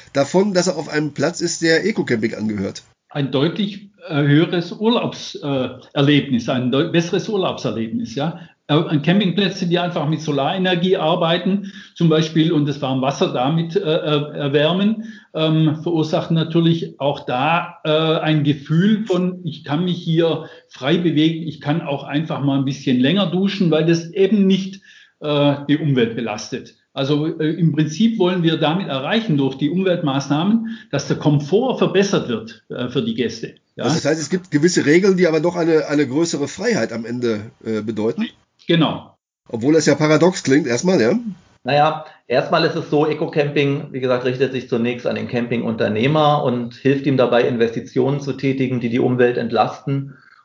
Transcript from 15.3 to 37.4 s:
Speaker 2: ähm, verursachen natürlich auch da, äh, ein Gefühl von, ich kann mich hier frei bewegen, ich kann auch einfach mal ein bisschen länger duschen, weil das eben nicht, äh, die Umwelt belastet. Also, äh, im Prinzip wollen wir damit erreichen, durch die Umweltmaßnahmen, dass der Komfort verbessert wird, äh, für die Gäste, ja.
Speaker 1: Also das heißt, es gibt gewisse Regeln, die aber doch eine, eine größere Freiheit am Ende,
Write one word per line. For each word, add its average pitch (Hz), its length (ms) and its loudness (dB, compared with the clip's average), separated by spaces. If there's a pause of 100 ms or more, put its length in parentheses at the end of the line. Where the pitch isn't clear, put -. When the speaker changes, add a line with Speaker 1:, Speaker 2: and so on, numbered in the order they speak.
Speaker 2:
ähm, 156 480 2
verursachen 165 520 0
natürlich 165 640 0
auch 143 280 0
da, 147 560 -2
äh, 160 80 -4
ein 156 520 2
Gefühl 165 640 2
von, 180 380 -2
ich - 220 -10
kann 156 200 -2
mich 180 120 -2
hier 160 480 0 (220)
frei 143 300 0
bewegen, 165 500 0
ich - 140 -12
kann 151 220 -2
auch 139 220 -6
einfach 143 360 -4
mal 139 160 0
ein 135 80 0
bisschen 135 340 0
länger 175 280 2
duschen, 185 420 0
weil 156 160 2
das 165 240 0
eben 196 380 2
nicht, - 340 0 (380)
äh, 143 340 2 (160)
die 147 80 4
Umwelt 127 380 0
belastet. 110 580 -8 (180)
Also, 147 360 0
äh, 156 240 -2
im 156 200 2
Prinzip 185 460 0
wollen 180 240 2
wir 160 160 2
damit 160 300 0
erreichen, 151 500 -2
durch 135 220 0
die 147 100 0
Umweltmaßnahmen, 175 1080 0 (100)
dass - 180 -4
der 135 100 0
Komfort 185 600 2
verbessert 180 520 2
wird, - 400 -8
äh, 127 200 -6
für 127 140 -2
die 113 100 -2
Gäste, 117 440 -6 (180)
ja. 123 80 -10
Speaker 1:
Also 143 140 0
das - 80 -4
heißt, 160 140 0
es 147 120 -6
gibt 185 180 -4
gewisse 147 380 2
Regeln, 185 300 4
die 175 100 4
aber 160 120 2
doch 175 160 0
eine, 165 300 2
eine 147 220 0
größere 143 400 -2
Freiheit 165 460 -2
am 113 120 -8
Ende, 117 360 -2 (220)